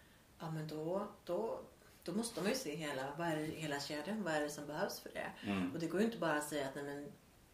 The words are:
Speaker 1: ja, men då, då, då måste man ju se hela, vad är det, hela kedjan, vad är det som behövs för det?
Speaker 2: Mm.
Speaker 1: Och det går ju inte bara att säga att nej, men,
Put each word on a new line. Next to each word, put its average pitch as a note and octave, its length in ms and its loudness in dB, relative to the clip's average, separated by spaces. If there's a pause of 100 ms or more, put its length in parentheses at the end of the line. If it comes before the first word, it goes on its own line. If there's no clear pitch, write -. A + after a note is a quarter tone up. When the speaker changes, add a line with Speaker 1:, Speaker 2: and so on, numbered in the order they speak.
(380)
Speaker 1:
ja, E3 120 -4
men D#3 180 -2
då, D#3+ 380 0 (180)
då, G3+ 360 0 (440)
då - 80 -2
måste G#3 300 0
man G3+ 80 4
ju C4 60 4
se - 200 -2
hela, C#3+ 420 -2
vad E3+ 100 2
är D#3 80 4
det, D#3 80 2
hela D#3 360 -2
kedjan, D#3+ 420 -2
vad D#3+ 120 2
är D3+ 60 4
det D3 100 2
som D3 160 -6
behövs D#3 340 0
för - 140 -10
det? - 160 -2 (200)
Speaker 2:
Mm. F#3+ 240 2
Speaker 1:
Och E3 60 -2
det E3 60 0
går D#3 140 4
ju A3 60 8
inte A3 120 0
bara E3 200 4
att D3 100 -2
säga C#3+ 200 0
att C3+ 60 -6
nej, C#3+ 100 -4
men, C#3+ 280 -6 (420)